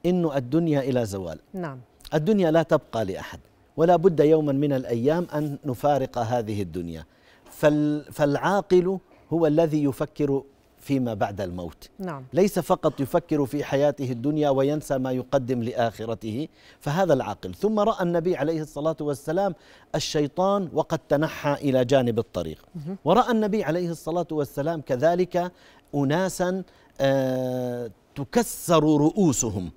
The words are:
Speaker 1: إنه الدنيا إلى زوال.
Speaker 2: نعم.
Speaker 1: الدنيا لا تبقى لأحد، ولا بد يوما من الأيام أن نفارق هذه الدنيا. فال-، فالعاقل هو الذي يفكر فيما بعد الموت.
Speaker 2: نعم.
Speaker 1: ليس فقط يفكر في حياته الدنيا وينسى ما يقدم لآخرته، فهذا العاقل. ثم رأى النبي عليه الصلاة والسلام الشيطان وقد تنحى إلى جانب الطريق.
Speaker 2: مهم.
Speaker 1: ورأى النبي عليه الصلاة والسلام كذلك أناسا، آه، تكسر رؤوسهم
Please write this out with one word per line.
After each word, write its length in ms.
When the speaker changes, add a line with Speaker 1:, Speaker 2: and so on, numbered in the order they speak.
Speaker 1:
إنه 300
الدنيا 440
إلى 260
زوال. 320
Speaker 2:
نعم. 240
Speaker 1:
الدنيا 360
لا 120
تبقى 420
لأحد، 360
ولا 200
بد 240
يوما 320
من 200
الأيام 640
أن 300
نفارق 540
هذه 440
الدنيا. 420
فال-، 640
فالعاقل 840
هو 140
الذي 380
يفكر 580
فيما 360
بعد 260
الموت. 480
Speaker 2:
نعم. 340
Speaker 1:
ليس 260
فقط 420
يفكر 460
في 180
حياته 480
الدنيا 380
وينسى 480
ما 140
يقدم 500
لآخرته، 880
فهذا 320
العاقل. 420
ثم 260
رأى 220
النبي 340
عليه 260
الصلاة 380
والسلام 540
الشيطان 800
وقد 260
تنحى 440
إلى 320
جانب 340
الطريق. 460
Speaker 2:
مهم. 300
Speaker 1:
ورأى 260
النبي 340
عليه 260
الصلاة 400
والسلام 500
كذلك 720
أناسا، 680
آه، 880
تكسر 680
رؤوسهم 960